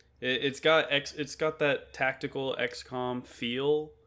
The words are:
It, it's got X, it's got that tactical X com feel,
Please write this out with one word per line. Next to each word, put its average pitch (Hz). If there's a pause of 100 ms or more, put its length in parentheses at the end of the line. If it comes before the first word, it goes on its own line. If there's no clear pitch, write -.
(200)
It, 127
it's 135
got 156
X, 139
it's 147
got 156
that 143
tactical 135
X 123
com 123
feel, 139 (180)